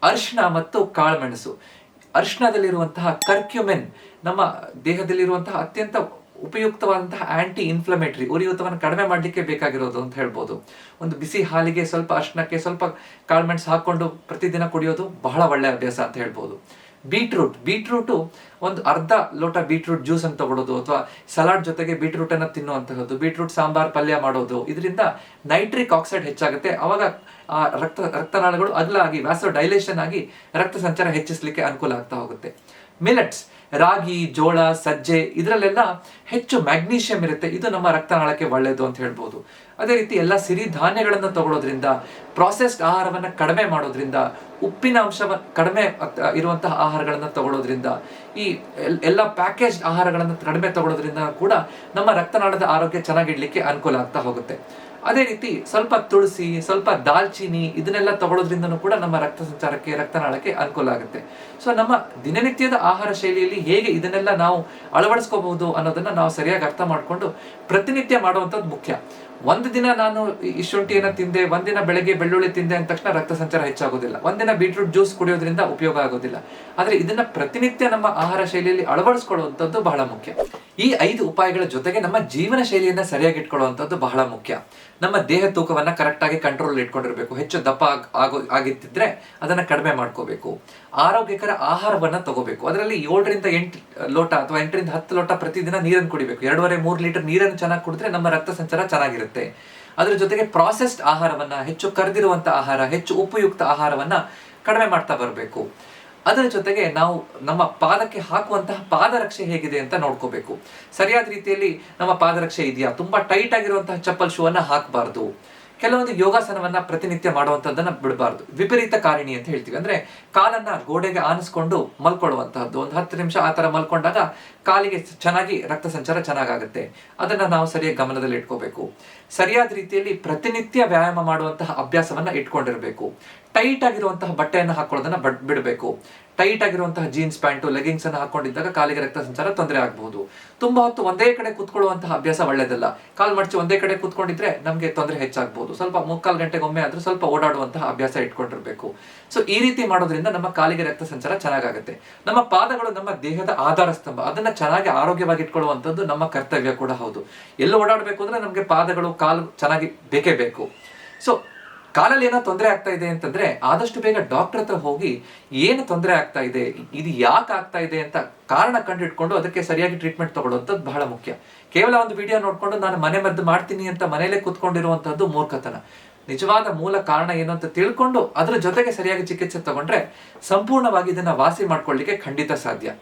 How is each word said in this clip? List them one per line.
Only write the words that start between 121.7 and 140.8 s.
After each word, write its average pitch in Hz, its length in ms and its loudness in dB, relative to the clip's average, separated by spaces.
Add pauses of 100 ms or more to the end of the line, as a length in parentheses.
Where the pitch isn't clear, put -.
ಮಲ್ಕೊಳ್ಳುವಂತಹದ್ದು. 135 800 -2
ಒಂದು 143 160 -4
ಹತ್ತು 170 200 -4
ನಿಮಿಷ 170 200 -2
ಆ 170 160 2
ತರ 165 160 2
ಮಲ್ಕೊಂಡಾಗ 160 480 0 (480)
ಕಾಲಿಗೆ 196 340 2
ಚೆನ್ನಾಗಿ 175 680 -2
ರಕ್ತ 156 180 -4
ಸಂಚಾರ 165 340 -2
ಚೆನ್ನಾಗಾಗುತ್ತೆ. 131 720 -4 (300)
ಅದನ್ನ 196 220 0
ನಾವು 165 240 4
ಸರಿಯಾಗಿ 160 300 -2
ಗಮನದಲ್ಲಿ 131 400 -2
ಇಟ್ಕೋಬೇಕು. 120 560 -8 (380)
ಸರಿಯಾದ 226 420 4
ರೀತಿಯಲ್ಲಿ 196 420 -2
ಪ್ರತಿನಿತ್ಯ 226 680 0
ವ್ಯಾಯಾಮ 175 380 2
ಮಾಡುವಂತಹ 160 480 -2
ಅಭ್ಯಾಸವನ್ನ 156 580 0
ಇಟ್ಕೊಂಡಿರ್ಬೇಕು. 123 880 -4 (400)
ಟೈಟ್ 254 300 2
ಆಗಿರುವಂತಹ 196 480 0
ಬಟ್ಟೆಯನ್ನ 165 400 0
ಹಾಕೊಳ್ಳೋದನ್ನ 151 440 -4
ಬಡ್-, 127 260 -2
ಬಿಡ್ಬೇಕು. 135 560 -2 (380)
ಟೈಟ್ 214 260 2
ಆಗಿರುವಂತಹ 175 440 -2
ಜೀನ್ಸ್ 156 320 -2
ಪ್ಯಾಂಟು, 139 300 0
ಲೆಗಿಂಗ್ಸ್ 151 380 -2
ಅನ್ನ 151 100 -4
ಹಾಕೊಂಡಿದ್ದಾಗ 143 520 -4
ಕಾಲಿಗೆ 147 320 0
ರಕ್ತ 135 180 -4
ಸಂಚಾರ 131 320 -4
ತೊಂದರೆ 156 280 0
ಆಗ್ಬಹುದು. 110 540 -4 (280)
ತುಂಬಾ 247 220 4